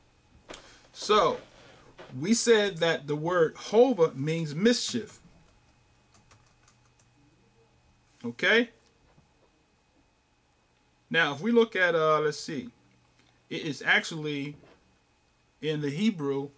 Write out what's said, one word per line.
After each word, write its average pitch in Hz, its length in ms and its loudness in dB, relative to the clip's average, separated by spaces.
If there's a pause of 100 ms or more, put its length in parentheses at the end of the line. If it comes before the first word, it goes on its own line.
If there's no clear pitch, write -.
(920)
so 190 480 0 (800)
we 190 140 2
said 208 420 2
that 160 300 0
the 147 100 -4
word 160 400 0
Hova 220 580 2
means 151 400 -4
mischief. 185 680 -2 (3000)
Okay? 196 440 2 (2500)
Now, 156 240 0
if 139 60 -10
we 214 100 -2
look 226 260 4
at, 180 180 2
uh, 156 260 2
let's 151 180 -2
see, - 320 -10 (800)
it 160 120 -8
is 147 220 -8
actually 151 720 -2 (1040)
in 151 220 -4
the 143 80 -2
Hebrew 143 680 -2